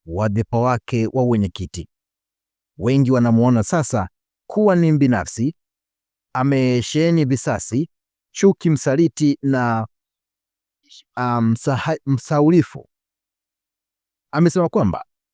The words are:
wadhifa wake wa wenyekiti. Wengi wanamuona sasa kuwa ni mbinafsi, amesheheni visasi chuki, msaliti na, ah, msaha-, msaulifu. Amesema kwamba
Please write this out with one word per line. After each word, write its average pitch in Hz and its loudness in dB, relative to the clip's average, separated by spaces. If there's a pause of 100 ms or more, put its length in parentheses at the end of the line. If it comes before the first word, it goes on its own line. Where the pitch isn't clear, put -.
wadhifa 104 -4
wake 120 -2
wa 127 0
wenyekiti. 98 -4 (880)
Wengi 127 2
wanamuona 120 2
sasa 123 -2 (400)
kuwa 208 2
ni 170 2
mbinafsi, 127 0 (760)
amesheheni 139 0
visasi 127 -4 (460)
chuki, 196 2
msaliti 147 0
na, 120 -2 (1300)
ah, 120 -2
msaha-, 123 -2
msaulifu. 147 0 (1400)
Amesema 165 2
kwamba 117 -2 (280)